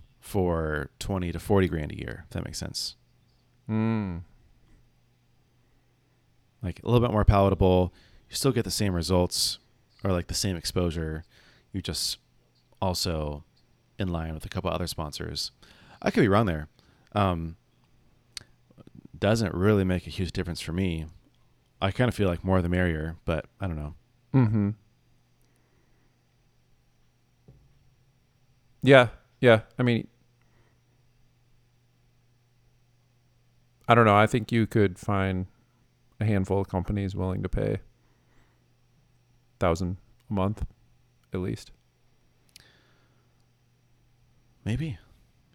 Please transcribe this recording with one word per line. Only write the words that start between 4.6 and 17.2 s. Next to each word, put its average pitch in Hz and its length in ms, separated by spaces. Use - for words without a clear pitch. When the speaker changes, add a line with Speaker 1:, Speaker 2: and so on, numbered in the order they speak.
Speaker 1:
Like, 90 200
a - 40
little 120 140
bit 117 120
more 104 120
palatable. 95 680
You - 80
still 135 160
get 117 120
the 95 60
same 98 240
results 87 640
or, 101 60
like, 87 160
the - 80
same 95 220
exposure. 80 680
You 98 80
just - 380
also 80 640
in 98 100
line 80 260
with 78 100
a - 40
couple 87 220
other 87 180
sponsors. 76 640
I - 80
could 214 120
be 113 60
wrong 117 180
there. 78 220
Um, 87 420